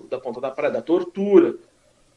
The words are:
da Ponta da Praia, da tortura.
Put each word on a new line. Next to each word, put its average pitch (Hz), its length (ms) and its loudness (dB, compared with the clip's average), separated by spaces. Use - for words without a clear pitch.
da 131 100 -8
Ponta 120 220 -10
da 135 100 -6
Praia, 143 220 -4
da 120 80 -4
tortura. 190 760 2